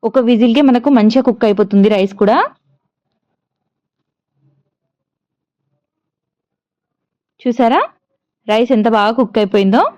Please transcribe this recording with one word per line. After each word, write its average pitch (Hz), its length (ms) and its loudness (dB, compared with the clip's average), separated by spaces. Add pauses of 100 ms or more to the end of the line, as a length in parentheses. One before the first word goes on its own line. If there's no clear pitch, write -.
ఒక 262 100 0 (120)
విజిల్‌కే 233 300 2 (100)
మనకు 247 260 0
మంచిగా 220 320 2
కుక్ 226 180 -2
అయిపోతుంది 202 480 0
రైస్ 196 180 -2 (100)
కూడా. 214 140 2 (4000)
చూసారా 247 380 -2 (720)
రైస్ 233 240 0
ఎంత 214 120 0 (100)
బాగా 208 220 0
కుక్ 226 220 -2
అయిపోయిందో? 196 400 0 (160)